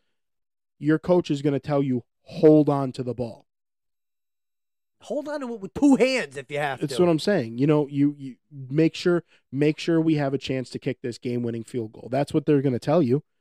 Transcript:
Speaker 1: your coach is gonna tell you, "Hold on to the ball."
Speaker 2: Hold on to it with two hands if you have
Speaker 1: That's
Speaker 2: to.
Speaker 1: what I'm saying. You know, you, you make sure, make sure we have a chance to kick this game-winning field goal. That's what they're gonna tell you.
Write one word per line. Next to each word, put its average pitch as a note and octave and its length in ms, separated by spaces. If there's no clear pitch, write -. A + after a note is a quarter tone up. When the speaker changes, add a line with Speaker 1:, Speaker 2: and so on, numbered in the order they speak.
Speaker 1:
your D3+ 200
coach F3+ 320
is C#3+ 120
gonna C#3 180
tell C#3+ 220
you, B2+ 220
"Hold D3+ 480
on C#3 220
to C3 100
the A#2+ 100
ball." A2+ 320
Speaker 2:
Hold C#4 260
on D4 120
to A#3+ 120
it G#3+ 80
with F#3+ 140
two C#4 220
hands F#3+ 420
if C3+ 120
you C#3+ 80
have C#3 220
Speaker 1:
That's C#3 160
Speaker 2:
to. F3+ 60
Speaker 1:
what F3 80
I'm D#3 80
saying. B2 400
You C#3 80
know, D3+ 200
you, C#3+ 320
you C3+ 180
make D3 440
sure, F3 300
make D3 260
sure E3 220
we D#3+ 140
have C#3 180
a C3+ 60
chance C3 320
to B2+ 80
kick - 240
this B2 160
game-winning A#2+ 460
field A2+ 280
goal. - 180
That's C3+ 220
what D#3 140
they're C#3+ 160
gonna B2+ 160
tell D#3+ 240
you. C3 220